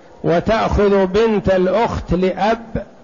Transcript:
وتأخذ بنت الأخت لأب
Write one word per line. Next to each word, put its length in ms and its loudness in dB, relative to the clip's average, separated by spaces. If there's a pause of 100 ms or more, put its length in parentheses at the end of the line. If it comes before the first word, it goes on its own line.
(240)
وتأخذ 840 2
بنت 420 0
الأخت 680 0
لأب 720 -2 (180)